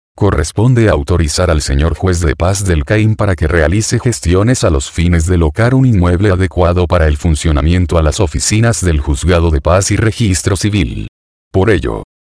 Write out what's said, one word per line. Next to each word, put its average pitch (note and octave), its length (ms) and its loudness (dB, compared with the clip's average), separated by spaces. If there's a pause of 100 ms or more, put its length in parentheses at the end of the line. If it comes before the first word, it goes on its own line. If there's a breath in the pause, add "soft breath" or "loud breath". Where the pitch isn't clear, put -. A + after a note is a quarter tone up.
(180)
corresponde G#2 680 0
autorizar E2+ 640 0
al D#2 100 2
señor D2+ 340 0
juez F2+ 260 -2
de D#2 140 0
paz G2 300 -2
del D#2+ 220 0
Caín A2 300 0
para G2 200 -2
que E2+ 100 -2
realice F2+ 520 0
gestiones A2 640 0
a G2 60 2
los C#2 200 -2
fines E2+ 360 0
de F2+ 100 0
locar F#2+ 380 0
un C3 100 4
inmueble F#2+ 460 2
adecuado F2+ 560 0
para E2+ 200 2
el D2+ 120 0
funcionamiento E2 800 0
a D#2+ 40 2
las D2+ 180 0
oficinas G#2+ 640 0
del E2 160 0
Juzgado E2 520 0
de D2 100 0
Paz F#2 300 0
y G2+ 60 0
Registro G2+ 600 0
Civil. D2 520 -2 (440)
Por G2 160 0
ello, B1 340 -2 (320)